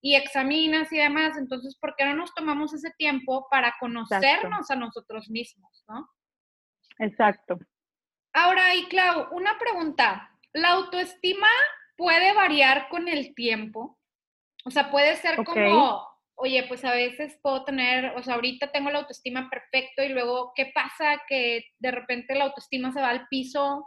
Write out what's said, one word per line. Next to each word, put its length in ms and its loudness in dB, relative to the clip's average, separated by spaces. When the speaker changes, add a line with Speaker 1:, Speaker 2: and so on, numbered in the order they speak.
Speaker 1:
y 120 4
examinas 760 0
y 60 -2
demás. 400 2
Entonces, 420 -10
¿por 160 -8
qué 80 2
no 100 0
nos 200 -6
tomamos 400 -2
ese 240 -8
tiempo 520 -2
para 180 4
Speaker 2:
Exacto. 120 -6
Speaker 1:
conocernos 920 0
a 60 0
nosotros 540 -10
mismos, 580 -12
no? 180 -14
Speaker 2:
Exacto. 600 0
Speaker 1:
Ahora, 400 6
y 140 -2
Clau, 460 2
una 240 -2
pregunta. 720 -2
¿La 200 2
autoestima 760 0
puede 380 4
variar 560 4
con 180 -6
el 260 -4
tiempo? 640 -6
O 40 -10
sea, 200 0
puede 260 4
ser 220 -2
Speaker 2:
Ok. 80 -2
Speaker 1:
como, 600 4
oye, 340 0
pues 160 -10
a 80 0
veces 500 -4
puedo 220 -2
tener, 500 -2
o 80 -8
sea, 120 -4
ahorita 380 -4
tengo 180 -2
la 80 -2
autoestima 500 -8
perfecto 540 -4
y 80 0
luego, 440 -2
¿qué 200 -2
pasa? 520 0
Que 380 -2
de 120 -4
repente 440 -6
la 100 2
autoestima 480 -6
se 80 -4
va 80 2
al 200 -2
piso 580 -2